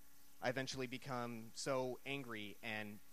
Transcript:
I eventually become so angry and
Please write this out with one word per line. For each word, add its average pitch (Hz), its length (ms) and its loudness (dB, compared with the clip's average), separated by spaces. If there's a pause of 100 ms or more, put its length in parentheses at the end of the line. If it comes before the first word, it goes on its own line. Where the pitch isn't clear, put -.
(420)
I 117 60 6
eventually 131 380 2
become 120 680 0
so 131 520 4
angry 117 560 -2
and 107 360 0 (140)